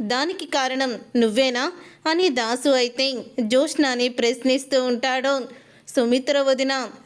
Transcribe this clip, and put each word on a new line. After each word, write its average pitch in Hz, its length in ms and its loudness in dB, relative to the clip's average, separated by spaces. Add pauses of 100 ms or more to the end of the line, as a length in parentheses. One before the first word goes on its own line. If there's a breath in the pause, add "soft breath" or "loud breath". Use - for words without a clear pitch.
దానికి 285 460 -4
కారణం 262 540 -2 (160)
నువ్వేనా?" 247 560 2 (340 loud breath)
అని 339 220 2
దాసు 254 400 0
అయితే 254 560 0 (160)
జోష్నాని 254 680 2
ప్రశ్నిస్తూ 254 760 0
ఉంటాడు. 254 500 0 (540 loud breath)
"సుమిత్ర 269 520 2
వదిన 269 480 0 (180)